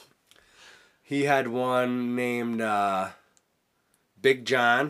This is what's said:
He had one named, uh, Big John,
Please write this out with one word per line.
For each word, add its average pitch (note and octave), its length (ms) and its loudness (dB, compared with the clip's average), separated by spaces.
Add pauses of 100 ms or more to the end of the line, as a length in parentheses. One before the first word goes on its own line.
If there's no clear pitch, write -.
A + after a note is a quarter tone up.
(1040)
He C#3+ 200 -2
had C3+ 240 2
one B2 680 -2
named, A#2+ 440 -2
uh, G2+ 500 0 (1120)
Big C3 260 2
John, B2 440 2